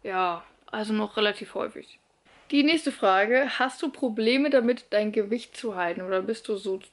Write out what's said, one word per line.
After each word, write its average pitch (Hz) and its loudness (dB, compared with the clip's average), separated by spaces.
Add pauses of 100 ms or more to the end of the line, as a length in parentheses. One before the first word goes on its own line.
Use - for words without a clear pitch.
Ja, 185 -2 (260)
also 214 -4
noch 214 -2
relativ 208 -2
häufig. - -10 (520)
Die 285 4
nächste 311 2
Frage, 220 2
hast 254 -2
du 311 -2
Probleme 247 0
damit, 247 2
dein 214 0
Gewicht 214 -2
zu 220 -8
halten 175 -2
oder 185 -2
bist 220 -6
du 214 -2
so 190 -6 (120)